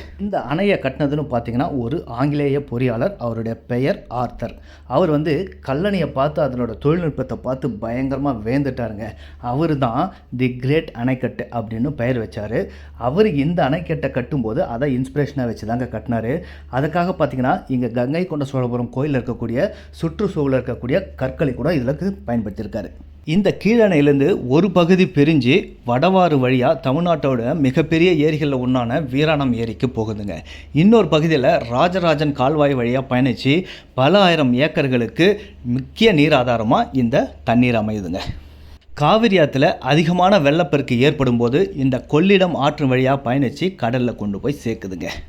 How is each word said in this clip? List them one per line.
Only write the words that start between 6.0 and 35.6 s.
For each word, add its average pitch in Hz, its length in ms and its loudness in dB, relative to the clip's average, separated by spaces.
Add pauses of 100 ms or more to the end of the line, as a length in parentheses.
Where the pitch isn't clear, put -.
பார்த்து, 151 300 -2
அதனோட 123 360 -2
தொழில்நுட்பத்தை 147 600 -2
பார்த்து 131 320 -6 (120)
பயங்கரமா 135 520 -4 (100)
வேந்துட்டாருங்க. 120 640 -4 (340)
அவரு 139 360 -2
தான் 127 260 0 (340)
தி 127 180 0
கிரேட் 143 380 -2
அணைக்கட்டு 123 580 -4
அப்படின்னு 113 400 -4
பெயர் 123 320 -2
வச்சாரு. 107 380 -6 (360)
அவரு 165 380 2
இந்த 165 340 0
அணைக்கட்டை 156 420 -2
கட்டும்போது 123 560 -4
அதை 127 300 -2
இன்ஸ்பிரேஷனா 135 480 -4
வச்சு 110 260 -6
தாங்க 123 140 -2
கட்டினாரு. 113 500 -4 (380)
அதுக்காக 156 360 -2
பார்த்தீங்கன்னா, 135 460 0 (120)
இங்க 123 200 -2
கங்கை 127 380 -2
கொண்ட 147 200 -4
சோழபுரம் 120 500 -4
கோயில்ல 135 240 0
இருக்கக்கூடிய, 117 400 -4 (420)
சுற்றுச்சூழல்ல 151 580 -2
இருக்கக்கூடிய 120 360 -4 (200)
கற்களை 131 380 -2
கூட 123 220 -2
இதுலக்கு 143 320 -2 (180)
பயன்படுத்தியிருக்காரு. 107 640 -6 (340)
இந்த 175 400 0
கீழணையிலேருந்து 156 640 4 (180)
ஒரு 160 240 4
பகுதி 180 340 4
பிரிஞ்சு 143 500 4 (300)
வடவாறு 160 540 4
வழியா 127 300 2 (120)
தமிழ்நாட்டோட 139 720 0
மிகப்பெரிய 160 540 2 (180)
ஏரிகள்ல 143 320 0
ஒண்ணான 123 400 0 (120)
வீராணம் 143 420 0
ஏரிக்கு 113 340 -4
போகுதுங்க. 104 480 -6 (360)
இன்னொரு 190 360 6
பகுதியில 151 440 2 (180)
ராஜராஜன் 156 640 2
கால்வாய் 143 460 2
வழியா 123 300 0
பயணிச்சு 127 440 2 (400)
பல 156 260 4
ஆயிரம் 160 340 4
ஏக்கர்களுக்கு 135 760 2 (360)